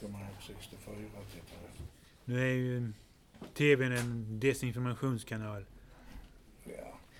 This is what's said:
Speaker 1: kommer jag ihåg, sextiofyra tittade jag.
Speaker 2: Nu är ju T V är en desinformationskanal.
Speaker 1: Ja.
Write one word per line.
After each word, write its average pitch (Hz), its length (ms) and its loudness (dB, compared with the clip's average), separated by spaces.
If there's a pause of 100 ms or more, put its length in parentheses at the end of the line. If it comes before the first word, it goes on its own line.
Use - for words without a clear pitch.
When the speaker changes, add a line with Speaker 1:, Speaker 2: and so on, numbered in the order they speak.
Speaker 1:
kommer 101 180 -6
jag 101 100 -8
ihåg, 98 180 -12
sextiofyra 101 480 -12 (360)
tittade - 300 -14 (160)
jag. - 80 -10 (400)
Speaker 2:
Nu 123 160 2
är 131 140 6
ju 123 360 2 (640)
T 147 220 10
V 131 100 6
är 127 60 4
en 117 480 0
desinformationskanal. 120 1300 0 (1000)
Speaker 1:
Ja. - 360 -10 (200)